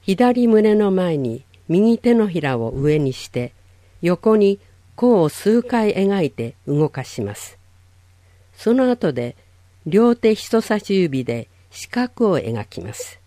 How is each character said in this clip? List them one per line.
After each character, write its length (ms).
左 480
胸 260
の 160
前 260
に 280
右 300
手 160
の 140
ひ 120
ら 180
を 120
上 280
に 140
し 160
て、 240
横 360
に 220
弧 260
を 60
数 340
回 320
描 300
い 80
て 240
動 220
か 160
し 180
ま 140
す。 200
そ 180
の 160
後 220
で、 240
両 300
手 180
人 260
差 200
し 200
指 220
で 240
四 180
角 400
を 120
描 260
き 140
ま 120
す。 340